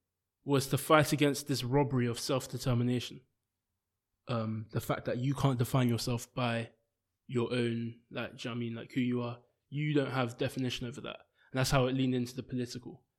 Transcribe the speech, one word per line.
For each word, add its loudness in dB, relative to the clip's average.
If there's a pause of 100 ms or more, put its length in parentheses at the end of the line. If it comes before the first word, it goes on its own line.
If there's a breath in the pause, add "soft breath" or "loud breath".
(460)
was 2
to 0
fight 6
against 2
this 0
robbery 2
of -2
self-determination. -2 (1040)
Um, -4
the -2
fact -4
that -2
you 0
can't 2
define 2
yourself -2
by -2 (580)
your 0
own, -2 (160)
like, -8
do -8
you -
know -6
what -6
I -4
mean? -6
Like, -12
who 0
you 0
are. -6 (320)
You -2
don't 2
have -2
definition -4
over -10
that. -10 (340 soft breath)
And -2
that's 2
how 4
it 0
leaned 2
into -2
the -8
political, -8 (160)